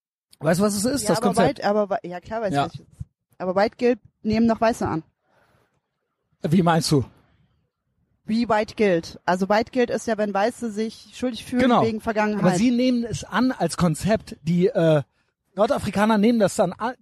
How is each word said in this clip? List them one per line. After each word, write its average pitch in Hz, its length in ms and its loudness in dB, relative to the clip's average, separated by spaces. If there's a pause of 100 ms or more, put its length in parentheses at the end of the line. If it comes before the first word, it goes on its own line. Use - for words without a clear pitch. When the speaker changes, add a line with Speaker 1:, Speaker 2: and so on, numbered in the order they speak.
(400)
Speaker 1:
Weißt 160 200 0
du, 202 40 2
was 208 120 0
es 202 100 -2
ist, 262 180 -2
Speaker 2:
Ja, - 60 -2
Speaker 1:
das 202 80 2
Speaker 2:
aber 220 100 0
Speaker 1:
Konzept? 190 320 2
Speaker 2:
White, - 80 -2
aber 208 220 0
wei-, 190 140 -2
ja, 175 180 -12
klar 220 200 -8
weiß 196 120 -2
Speaker 1:
Ja. 143 140 0
Speaker 2:
ich, 170 40 -12
was - 40 -16
es - 60 -18
ist. - 60 -20 (520)
Aber 180 160 -4
White 202 220 0
Guilt 247 220 2 (240)
nehmen 220 240 2
noch 226 140 0
Weiße 226 260 0
an. - 160 -4 (1400)
Speaker 1:
Wie 170 160 4
meinst 165 280 2
du? 139 120 4 (1200)
Speaker 2:
Wie 226 240 -2
White 214 280 -2
Guilt. 185 500 0
Also 185 240 0
White 214 240 0
Guilt 240 160 0
ist - 180 -6
ja, 226 100 -2
wenn 208 160 -2
Weiße 220 380 -2
sich 220 420 -8
schuldig 247 320 -6
fühlen 247 180 0
Speaker 1:
Genau. 240 200 4
Speaker 2:
wegen 220 160 -2
Vergangenheit. 208 460 -2
Speaker 1:
Aber 185 100 4
sie 233 160 2
nehmen 240 320 0
es 214 200 -8
an 247 280 -2
als 170 240 -4
Konzept. 175 680 -2
Die... 175 240 2
Äh, 160 340 2 (540)
Nordafrikaner 214 600 0
nehmen 226 220 4
das 185 160 2
dann 185 220 0
a-, 240 240 -6